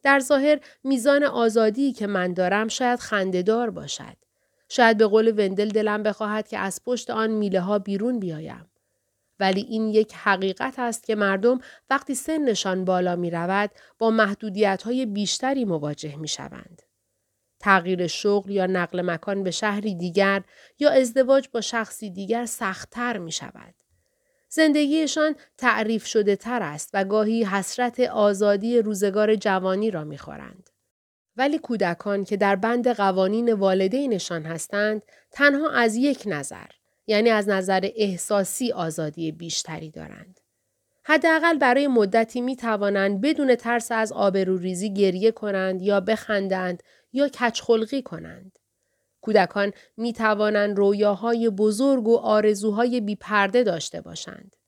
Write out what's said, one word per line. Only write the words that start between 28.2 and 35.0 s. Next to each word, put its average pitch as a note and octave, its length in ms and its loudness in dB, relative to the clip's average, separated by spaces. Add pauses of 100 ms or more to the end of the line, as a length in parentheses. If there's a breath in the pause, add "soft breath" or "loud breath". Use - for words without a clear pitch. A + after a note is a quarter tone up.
روزگار G#3 560 2
جوانی F#3+ 560 0
را D#3+ 140 -6
می‌خورند. - 680 -16 (680)
ولی C#4+ 220 0
کودکان G3+ 680 -2
که G3+ 120 -4
در G3 200 2
بند A#3 320 0
قوانین G#3 640 2
والدینشان F#3+ 920 0
هستند، G3+ 580 -4 (280 soft breath)